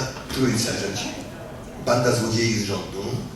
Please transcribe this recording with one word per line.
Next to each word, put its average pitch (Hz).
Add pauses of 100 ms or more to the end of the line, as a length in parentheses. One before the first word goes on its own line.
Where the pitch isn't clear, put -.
(340)
trójca 123
rzeczy. - (800)
Banda 120
złodziei 110
z 101
rządu 95 (320)